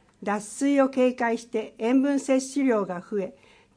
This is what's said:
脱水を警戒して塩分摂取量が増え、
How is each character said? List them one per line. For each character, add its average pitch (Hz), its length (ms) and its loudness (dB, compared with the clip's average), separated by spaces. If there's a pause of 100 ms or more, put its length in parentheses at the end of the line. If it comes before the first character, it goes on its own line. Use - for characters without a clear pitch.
(240)
脱 208 160 -2
水 277 420 0
を 262 80 4
警 254 240 2
戒 233 240 -2
し - 80 -12
て 233 320 -6
塩 254 240 2
分 277 180 2
摂 262 340 0
取 277 120 0
量 214 200 2
が 180 160 -8
増 208 180 -6
え、 185 160 -6 (400)